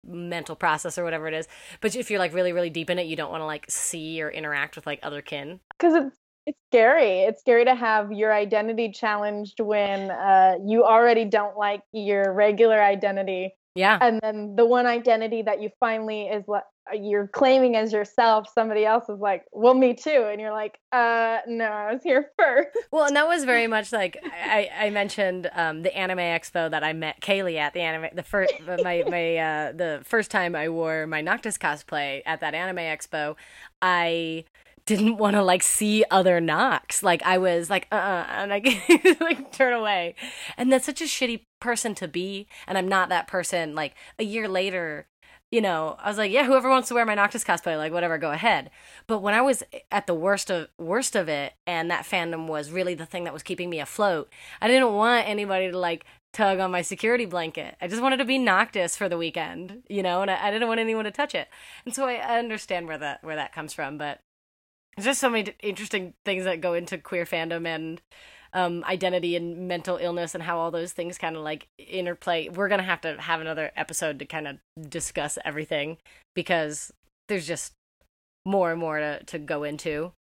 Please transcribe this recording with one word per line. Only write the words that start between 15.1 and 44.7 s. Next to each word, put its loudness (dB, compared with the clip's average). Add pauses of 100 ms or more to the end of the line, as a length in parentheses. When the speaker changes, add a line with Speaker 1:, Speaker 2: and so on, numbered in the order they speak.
Speaker 2:
that -2
you -6 (100)
finally -2
is, -4
li-, -2 (360)
you're -2
claiming 4
as 0
yourself, 2
somebody 2
else 2
is -10
like, -2
"Well, 6
me 6
too." 2
And -6
you're -6
like, -6 (120)
"Uh, 2
no, -4
I -4
was -6
here 2
<laughs> -8
first." 4 (140)
Speaker 1:
Well, 2
and 2
that 4
was 2
very 4
much -2
like, -2
I, 0
I 0
mentioned, -2
um, -2
the 0
Anime -2
Expo -2
that -2
I 0
met -6
Kaylee 0
at, -2
the -4
anime, -4
the -8
fir-, 0 (180)
Speaker 2:
<laughs> - (160)
Speaker 1:
my, 0
my, 0
uh, -2
the -4
first -2
time 0
I -2
wore -2
my -2
Noctis -2
cosplay -4
at -2
that -2
Anime -4
Expo, -6 (440)
I 0 (400)
didn't 4
wanna, 4
like, 6
see 4
other 6
Nox. 0
Like, 4
I 4
was 2
like, 0
"Uh-uh," 0
and -4
I 0 (560)
<laughs> -8
like, -2
turn 2
away. -2 (400)
And 2
that's 4
such -6
a -4
shitty -4 (180)
person -2
to -8
be, -6 (180)
and -4
I'm 0
not 2
that 0
person. -4
Like, -6 (240)
a -2
year -6
later, -4 (460)